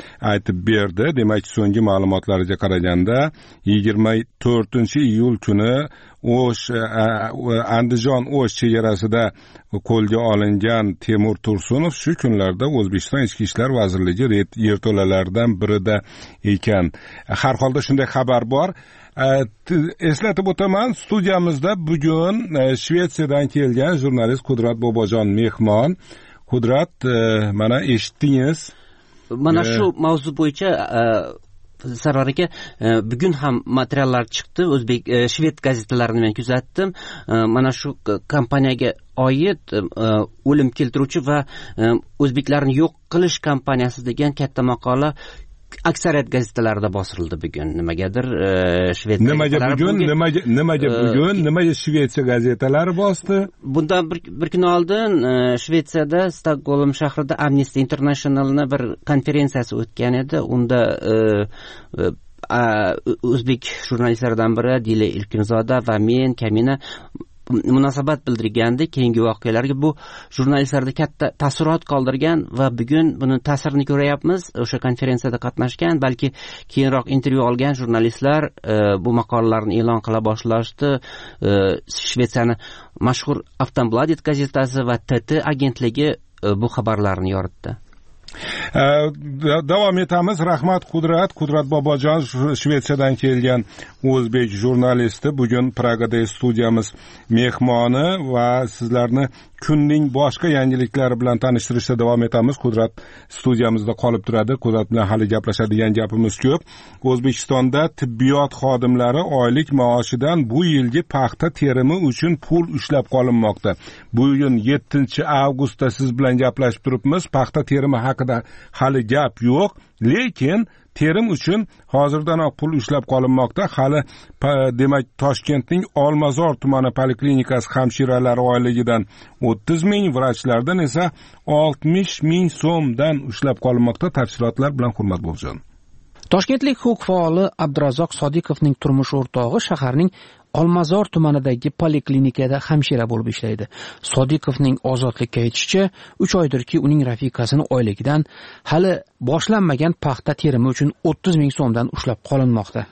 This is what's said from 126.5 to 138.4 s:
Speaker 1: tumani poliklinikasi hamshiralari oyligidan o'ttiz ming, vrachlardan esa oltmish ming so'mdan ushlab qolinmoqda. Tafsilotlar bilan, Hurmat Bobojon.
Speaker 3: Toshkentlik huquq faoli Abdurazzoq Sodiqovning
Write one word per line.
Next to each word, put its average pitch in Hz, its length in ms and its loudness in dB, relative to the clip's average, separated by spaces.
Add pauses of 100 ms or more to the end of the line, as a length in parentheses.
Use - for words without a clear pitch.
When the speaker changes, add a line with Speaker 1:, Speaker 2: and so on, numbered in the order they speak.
Speaker 1:
tumani 131 360 2
poliklinikasi 131 760 0
hamshiralari 127 680 2 (100)
oyligidan 120 540 0 (420)
o'ttiz 156 320 0 (100)
ming, 208 140 0 (120)
vrachlardan 131 720 0
esa 139 180 -2 (420)
oltmish 156 680 0 (160)
ming 180 160 2 (160)
so'mdan 151 680 0
ushlab 127 340 -2
qolinmoqda. 123 540 0
Tafsilotlar 120 580 -2
bilan, 123 220 -2
Hurmat 98 260 -2
Bobojon. - 340 -8 (720)
Speaker 3:
Toshkentlik 262 520 0
huquq 233 240 0
faoli 180 400 2 (160)
Abdurazzoq 147 560 0
Sodiqovning 147 600 0